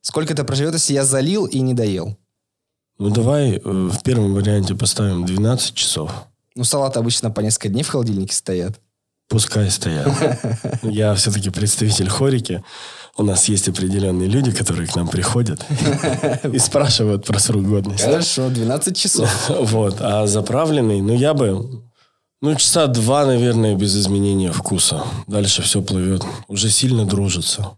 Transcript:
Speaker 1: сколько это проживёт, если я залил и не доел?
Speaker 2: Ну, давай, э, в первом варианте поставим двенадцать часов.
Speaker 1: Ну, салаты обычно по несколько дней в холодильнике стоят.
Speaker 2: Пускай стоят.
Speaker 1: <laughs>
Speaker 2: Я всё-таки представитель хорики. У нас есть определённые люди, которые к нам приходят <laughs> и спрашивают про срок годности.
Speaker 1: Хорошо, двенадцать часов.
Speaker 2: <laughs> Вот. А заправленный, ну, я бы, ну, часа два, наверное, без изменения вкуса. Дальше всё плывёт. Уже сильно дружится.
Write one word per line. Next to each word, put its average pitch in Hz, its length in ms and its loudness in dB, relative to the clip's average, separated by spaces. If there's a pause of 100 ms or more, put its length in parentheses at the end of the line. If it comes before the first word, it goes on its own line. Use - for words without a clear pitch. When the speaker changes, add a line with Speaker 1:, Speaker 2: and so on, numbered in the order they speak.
Speaker 1:
сколько 156 320 -4
это 143 100 -2
проживёт, 139 300 -2
если 160 200 0
я 139 100 2
залил 139 420 2
и 131 160 -2
не 131 120 0
доел? 101 420 -2 (840)
Speaker 2:
Ну, 101 100 0
давай, 120 440 2
э, 98 100 -2
в 95 400 -2
первом 107 320 2
варианте 98 400 0
поставим 95 500 -2
двенадцать 107 480 0
часов. - 380 -4 (440)
Speaker 1:
Ну, 123 80 -4
салаты 131 360 0
обычно 113 320 -2
по 107 100 -4
несколько 107 280 -2
дней 110 120 -2
в - 80 -4
холодильнике 107 460 -2
стоят. 92 440 -4 (500)
Speaker 2:
Пускай 104 420 0
стоят. 80 360 -2 (400)
Speaker 1:
<laughs> 113 360 -4
Speaker 2:
Я 107 320 0
всё-таки 98 340 0
представитель 104 600 0
хорики. 120 540 0 (540)
У 110 60 0
нас 98 260 2
есть 104 180 2
определённые 92 640 0
люди, 127 220 2
которые 85 360 -2
к - 80 -6
нам 85 120 0
приходят 90 580 -2 (400)
<laughs> 143 480 -2
и 131 60 0
спрашивают 113 680 2
про 101 140 0
срок 104 240 2
годности. 101 420 0
Speaker 1:
Хорошо, 139 440 2
двенадцать 127 480 0
часов. - 320 2 (200)
Speaker 2:
<laughs> - 0 -
Вот. 110 520 2
А 107 260 2
заправленный, 113 720 2
ну, 107 140 2
я 143 180 4
бы, 113 480 0 (600)
ну, 147 140 2
часа 160 320 4
два, 127 380 2
наверное, 117 500 4
без 98 200 2
изменения 98 560 2
вкуса. 80 500 -2 (260)
Дальше 101 360 0
всё - 180 0
плывёт. 92 420 0 (240)
Уже 107 220 -2
сильно 120 360 2
дружится. 95 720 -2